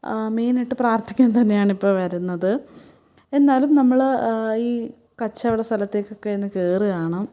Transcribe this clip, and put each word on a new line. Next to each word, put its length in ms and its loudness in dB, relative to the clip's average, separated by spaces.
ആ, 220 -6
മെയിനായിട്ട് 480 -2
പ്രാർത്ഥിക്കാൻ 640 2
തന്നെയാണ് 320 4
ഇപ്പോൾ 200 0
വരുന്നത്. 680 -2
എന്നാലും 420 4
നമ്മൾ, 280 4
ആ, 520 -2
ഈ 340 -4
കച്ചവട 360 -2
സ്ഥലത്തേക്കൊക്കെ 680 -6
ഒന്ന് 260 -4
കയറുകയാണ്. 760 -2